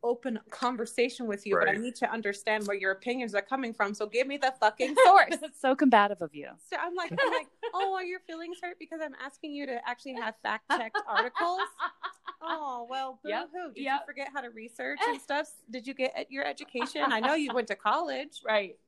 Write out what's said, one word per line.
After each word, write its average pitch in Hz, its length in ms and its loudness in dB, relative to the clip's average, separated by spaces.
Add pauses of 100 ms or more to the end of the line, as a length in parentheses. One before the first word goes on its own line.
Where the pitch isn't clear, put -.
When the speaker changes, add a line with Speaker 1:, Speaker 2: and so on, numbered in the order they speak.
Speaker 1:
open 240 360 -2 (100)
conversation 247 760 -2
with 202 180 -6
you, 196 140 2
but - 80 6
I 196 60 2
Speaker 2:
Right. 214 80 -2
Speaker 1:
need 240 160 -6
to 233 120 0
understand 214 560 -2
where 202 120 -2
your 190 140 0
opinions 240 440 -4
are 202 60 2
coming 247 320 -4
from. 208 200 0
So 214 140 -4
give 233 180 0
me 277 120 -6
the 262 220 2
fucking 247 400 2
Speaker 3:
<laughs> 523 60 12
Speaker 1:
source." 359 360 10
Speaker 3:
That's - 200 -12
so 262 140 4
combative 208 460 6
of 160 120 -8
you. 143 160 -12 (220)
Speaker 1:
So 359 60 -4
I'm 339 180 -4
like, 349 160 -4
I'm 523 200 2
like, 508 160 -2 (260)
"Oh, 381 220 0
are 370 100 -4
your 370 160 -8
feelings 339 420 -12
hurt 359 160 -10
because 330 240 -12
I'm 285 200 -10
asking 285 300 -12
you 285 140 -6
to 240 200 -6
actually 254 260 -8
have 220 280 -6
fact-checked 220 600 -2
Speaker 3:
<laughs> - 40 -10
Speaker 1:
articles?" 370 540 0 (880)
Oh, 277 420 -6
well, 262 360 -8
Speaker 3:
Yep. 269 260 -4
Speaker 1:
boo-hoo. 330 220 -10
Did 269 100 -10
Speaker 3:
Yep. 277 180 0
Speaker 1:
you - 40 -12
forget 277 280 -8
how 277 80 -6
to 240 100 -10
research 240 560 -10
and 480 140 -2
Speaker 3:
<laughs> - 0 -
Speaker 1:
stuff? 294 280 -2 (200)
Did 233 180 -10
you 269 80 -8
get - 360 -4
your 269 140 -4
education? - 560 -4 (100)
I 226 80 2
know 262 140 2
you 294 200 0
went 240 160 0
to 202 60 -2
college. 285 680 -2
Speaker 3:
Right. 202 320 0 (100)